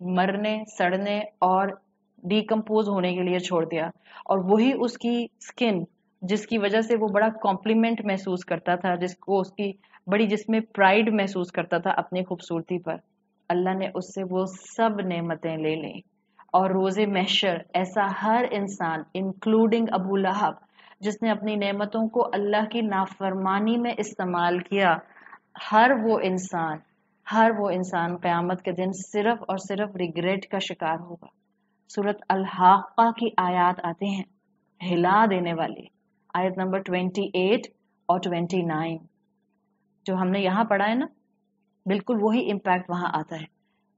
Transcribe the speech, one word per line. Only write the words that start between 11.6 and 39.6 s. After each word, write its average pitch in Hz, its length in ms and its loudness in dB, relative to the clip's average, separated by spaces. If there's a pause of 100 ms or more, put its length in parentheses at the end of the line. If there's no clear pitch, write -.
था 185 120 0
अपनी 180 320 -2
खूबसूरती 175 560 -6
पर, 165 220 -8 (500)
अल्लाह 185 240 2
ने 190 140 -4
उससे - 340 -8
वो 185 240 -2
सब 214 540 -2
नेमतें 170 560 -4
ले 156 200 -2
लीं। 151 240 -10 (540)
और 190 180 2
रोज़े 190 340 2
महशर 190 580 0 (120)
ऐसा 185 300 0
हर 220 380 0
इंसान, 196 600 -4 (120)
including 220 720 2
अबू 190 280 -2
लहब, 196 440 0 (420)
जिसने 214 280 -2
अपनी 214 260 -2
नेमतों 208 520 -2
को 240 120 0
अल्लाह 208 440 0
की 233 180 -4
नाफरमानी 190 960 0
में 240 220 -2
इस्तेमाल 180 600 -2
किया, 180 400 2 (640)
हर 240 320 6
वो 220 260 0
इंसान, 180 600 -4 (500)
हर 220 220 4
वो 202 180 -2
इंसान 180 460 -2
क़यामत 175 440 -2
के 185 120 -4
दिन 185 200 -2
सिर्फ 208 500 -2
और 190 160 -4
सिर्फ 196 380 -6
regret 180 480 -2
का 196 140 -6
शिकार 170 400 -4
होगा। 175 300 -16 (600)
सूरत 202 300 -2 (120)
अल-हाक़ा 190 800 4
की 226 280 -2
आयत 180 420 2
आते 170 260 -6
हैं, 196 180 -4 (580)
हिला 180 440 4
देने 180 260 0
वाली, 143 380 -6 (440)
आयत 185 240 0
नंबर 185 200 -2
ट्वेंटी 190 560 -2
एट 190 320 2 (420)
और 180 120 2
ट्वेंटी 175 420 -2
नाइन, 160 380 -4 (1080)